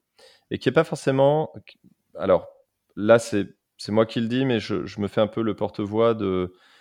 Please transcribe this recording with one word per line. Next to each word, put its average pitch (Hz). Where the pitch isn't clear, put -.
Et 110
qui -
est 123
pas 160
forcément, 143
alors 85
là, 110
c'est, 101
c'est -
moi 110
qui 120
le 117
dis, 127
mais 123
je, 98
je 101
me 101
fais -
un 107
peu 110
le 107
porte-voix 107
de, 92